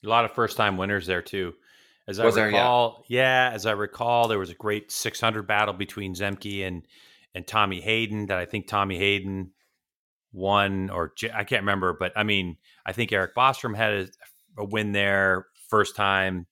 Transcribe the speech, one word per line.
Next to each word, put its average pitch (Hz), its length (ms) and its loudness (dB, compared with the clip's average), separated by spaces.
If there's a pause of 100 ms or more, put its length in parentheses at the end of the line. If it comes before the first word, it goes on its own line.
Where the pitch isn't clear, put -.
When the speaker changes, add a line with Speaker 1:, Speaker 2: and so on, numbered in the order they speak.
Speaker 1:
A 107 40 -8
lot 117 160 4
of 107 80 -4
first-time 107 440 0
winners 95 300 -2
there, 90 140 0
too. 90 320 -6 (540)
As 98 120 -8
I 113 60 2
Speaker 2:
Was 113 100 6
there? 107 160 4
Yeah. 101 60 4
Speaker 1:
recall, 123 500 2
yeah, 127 460 4
as 104 120 -6
I 110 60 2
recall, 117 560 2
there 110 120 2
was 90 120 -4
a 87 40 -16
great 107 360 -4
six - 280 -6
hundred 107 280 -2
battle 104 260 2
between 95 400 -8
Zemke 98 520 -6
and, 90 220 -8 (460)
and 90 140 -10
Tommy 98 340 0
Hayden 107 460 -2
that 95 100 0
I 90 80 -2
think 101 220 -8
Tommy 98 300 0
Hayden 95 540 0 (800)
won, 98 580 0
or 87 280 -4
J-, 113 160 -6
I 107 120 -4
can't 107 180 0
remember, 95 300 0
but, 90 220 -4
I 107 80 0
mean, 95 340 0 (280)
I 98 60 -6
think 107 200 -2
Eric 95 240 0
Bostrom 127 400 2
had 107 180 2
a, 95 140 -2 (540)
a 104 40 -6
win 104 260 -2
there 98 560 2 (220)
first 104 260 2
time. 95 560 0